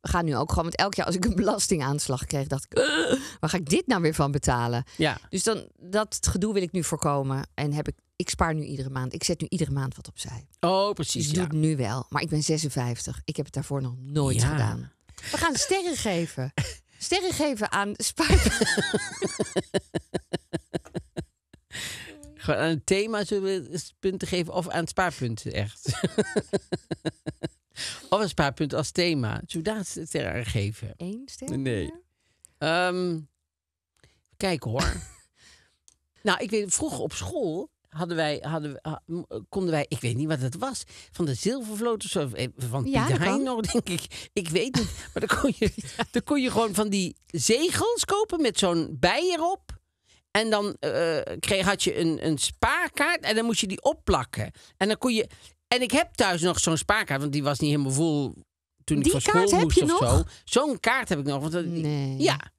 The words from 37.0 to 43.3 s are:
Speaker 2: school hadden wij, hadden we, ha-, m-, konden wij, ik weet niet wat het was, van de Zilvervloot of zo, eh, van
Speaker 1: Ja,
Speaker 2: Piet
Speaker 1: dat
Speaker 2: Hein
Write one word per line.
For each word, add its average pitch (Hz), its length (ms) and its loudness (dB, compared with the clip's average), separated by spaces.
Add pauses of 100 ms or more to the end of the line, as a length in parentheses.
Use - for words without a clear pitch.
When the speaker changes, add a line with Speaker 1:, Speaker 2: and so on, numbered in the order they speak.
Speaker 2:
school 220 560 -2 (200)
hadden 170 280 -4
wij, 151 240 2
hadden 151 320 -4
we, - 80 -12
ha-, 156 240 -8
m-, 170 160 -6 (280)
konden 185 220 0
wij, 147 160 2
ik - 120 -4
weet 117 160 -2
niet 147 120 -2
wat 156 120 0
het 131 180 -2
was, 247 260 -6 (280)
van 175 140 -2
de 139 80 0
Zilvervloot 220 720 -2
of - 60 -8
zo, 147 220 0
eh, 127 140 -2 (100)
van 127 280 -2
Speaker 1:
Ja, 269 200 2
Speaker 2:
Piet - 120 2
Speaker 1:
dat 170 80 2
Speaker 2:
Hein 190 100 2